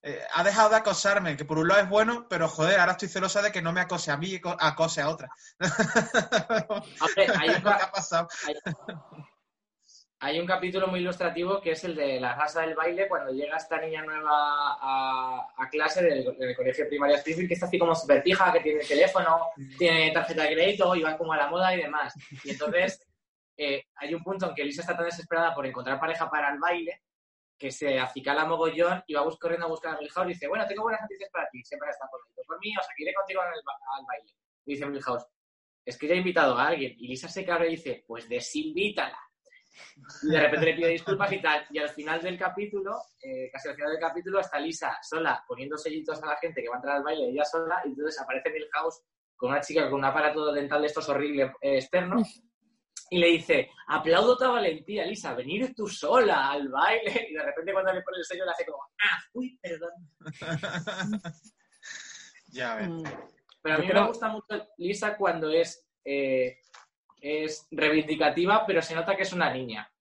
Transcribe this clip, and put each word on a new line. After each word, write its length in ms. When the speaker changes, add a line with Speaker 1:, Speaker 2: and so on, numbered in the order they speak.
Speaker 1:
eh, 180
"Ha 100
dejado 260
de 80
acosarme", 580
que 100
por 120
un 100
lado 140
es 80
bueno, 400
pero 180
joder, 320
ahora 140
estoy 160
celosa 320
de 100
que 100
no 120
me 80
acose 300
a 60
mí 160
y 60
co-, 200
acose 420
a 80
otra. 200
<laughs> 1080
Speaker 2:
Hombre, 280
hay 100
un 80
Speaker 1:
Es 60
lo 80
que 60
Speaker 2:
ca-, 80
Speaker 1:
ha 60
pasado. 360
Speaker 2:
hay, 80
hay 200
un 80
capítulo 400
muy 140
ilustrativo 600
que 100
es 120
el 120
de 240
la 180
casa 240
del 140
baile, 320
cuando 240
llega 260
esta 220
niña 240
nueva 280
a, 1160
a 120
clase 340
del, 340
del 180
colegio 320
primario 300
Springfield, 320
que 60
está 120
así 100
como 160
súper 300
pija, 300
que 80
tiene 200
el 60
teléfono, 500
Speaker 1:
Mm. 200
Speaker 2:
tiene 340
tarjeta 320
de 100
crédito 420
y 60
va 160
como 160
a 40
la 120
moda 260
y 60
demás. 320
Y 80
entonces, 480
<laughs> 280
eh, 260
hay 180
un 100
punto 260
en 60
que 80
Lisa 180
está 140
tan 100
desesperada 480
por 120
encontrar 340
pareja 300
para 240
el 60
baile 420
que 120
se 280
acicala 460
mogollón 640
y 80
va 80
bus-, 160
corriendo 260
a 40
buscar 260
a 40
Milhouse 280
y 60
dice, 140
"Bueno, 200
tengo 160
buenas 180
noticias 320
para 160
ti, 140
siempre 260
has 60
estado 160
por, 340
por 140
mí, 180
o 60
sea, 120
que 80
iré 120
contigo 260
al 60
ba-, 320
al 80
baile". 260
Y 80
dice 120
Milhouse, 400
"Es 140
que 100
ya 60
he 40
invitado 380
a 120
alguien". 320
Y 80
Lisa 200
se 160
cabrea 260
y 80
dice, 300
"Pues 220
desinvítala". 880
Y 80
de 80
repente 280
le 80
pide 140
disculpas 420
y 100
tal. 300
Y 80
al 100
final 320
del 160
capítulo, 580
eh, 300
casi 180
al 60
final 160
del 80
capítulo, 400
está 200
Lisa 420
sola 460
poniendo 300
sellitos 440
a 60
la 100
gente 240
que 80
va 60
a 20
entrar 200
al 60
baile, 260
ella 140
sola, 420
y 40
entonces 320
aparece 300
Milhouse 500
con 160
una 100
chica 280
con 100
un 60
aparato 460
dental 300
de 60
estos 220
horribles, 420
eh, 160
externos, 640
y 100
le 80
dice, 420
"Aplaudo 480
tu 160
valentía, 540
Lisa, 300
venir 400
tú 120
sola 640
al 180
baile". 600
Y 40
de 100
repente 300
cuando 200
le 80
pone 160
el 80
sello 200
le 60
hace 140
como, 180
"Ah, 360
uy, 280
perdón". 300
Speaker 1:
<laughs> 1200
Ya 240
ves. 120
Speaker 3:
Mm. 160
Speaker 2:
Pero 140
a 20
Speaker 4:
Yo 60
Speaker 2:
mí 60
Speaker 4:
creo 120
Speaker 2:
me 60
gusta 220
mucho 380
Lisa 400
cuando 340
es, 360
eh, 520
es 500
reivindicativa, 920
pero 160
se 140
nota 200
que 80
es 100
una 180
niña. 500